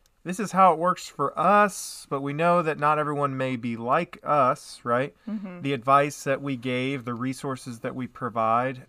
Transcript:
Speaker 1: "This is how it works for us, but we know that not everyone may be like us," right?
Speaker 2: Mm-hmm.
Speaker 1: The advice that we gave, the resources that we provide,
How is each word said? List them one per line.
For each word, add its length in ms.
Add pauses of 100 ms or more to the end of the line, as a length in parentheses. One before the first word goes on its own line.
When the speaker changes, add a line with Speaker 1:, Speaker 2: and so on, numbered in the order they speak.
(220)
Speaker 1:
"This 160
is 140
how 220
it 40
works 300
for 280
us, 720
but 100
we 120
know 300
that 160
not 220
everyone 360
may 200
be 200
like 460
us," 600
right? 280 (160)
Speaker 2:
Mm-hmm. 340
Speaker 1:
The 100
advice 500
that 180
we 160
gave, 480
the 100
resources 640
that 160
we 100
provide, 840